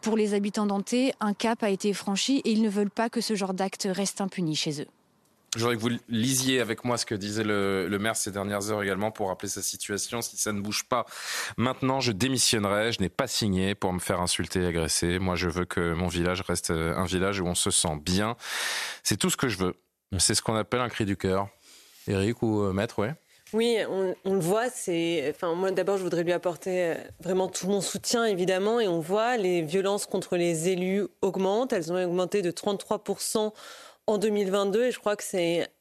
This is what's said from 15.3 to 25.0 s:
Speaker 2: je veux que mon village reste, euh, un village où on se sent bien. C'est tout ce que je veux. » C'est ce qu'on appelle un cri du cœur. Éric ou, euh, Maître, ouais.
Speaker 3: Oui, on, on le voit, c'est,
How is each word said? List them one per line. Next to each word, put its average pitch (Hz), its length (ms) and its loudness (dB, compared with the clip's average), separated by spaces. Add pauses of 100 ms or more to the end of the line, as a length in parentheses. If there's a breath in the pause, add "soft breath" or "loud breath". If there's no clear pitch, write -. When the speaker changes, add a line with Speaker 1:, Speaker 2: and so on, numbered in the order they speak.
Speaker 2:
je 87 120 0
veux 90 160 0
que 85 300 0
mon 87 140 0
village 90 340 0
reste, - 280 -2
euh, 82 260 0
un 92 100 0
village 95 340 0
où 87 60 -2
on 87 80 0
se - 160 0
sent 82 340 0
bien. 101 320 0 (680 loud breath)
C'est 104 120 2
tout 180 140 0
ce - 80 -2
que 135 100 2
je 104 80 -2
veux. » 92 180 0 (440)
C'est 107 160 4
ce - 80 0
qu'on 113 140 0
appelle 117 240 -2
un 120 100 -2
cri - 160 -2
du 98 100 0
cœur. 98 320 0 (600 loud breath)
Éric 101 340 0
ou, 107 200 2
euh, 98 100 0
Maître, 101 260 0
ouais. 110 160 0 (380 soft breath)
Speaker 3:
Oui, 226 240 2 (120)
on, 185 360 -2
on 190 100 0
le 196 60 2
voit, 214 300 0
c'est, 170 680 -2